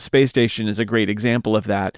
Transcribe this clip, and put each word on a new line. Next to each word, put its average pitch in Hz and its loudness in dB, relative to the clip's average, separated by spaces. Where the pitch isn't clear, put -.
space 135 2
station 113 0
is 104 -4
a 117 0
great 107 0
example 110 0
of 107 0
that. 98 -2